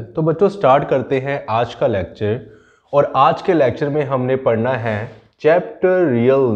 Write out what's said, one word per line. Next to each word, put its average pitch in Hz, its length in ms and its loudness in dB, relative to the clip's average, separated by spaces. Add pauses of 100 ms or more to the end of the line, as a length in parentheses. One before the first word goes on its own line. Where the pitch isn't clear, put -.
(140)
तो 165 80 -2
बच्चों, 160 260 0
स्टार्ट 147 400 2
करते 135 320 0
हैं 139 300 -6
आज 113 240 -2
का - 120 -2
लेक्चर। 104 540 -4 (520)
और 143 240 2
आज 151 260 2
के 190 120 0
लेक्चर 143 340 0
में 147 160 -2
हमने 127 320 -2
पढ़ना 117 340 0
है 113 400 -4 (300)
चैप्टर 180 720 0
रियल 127 320 2 (140)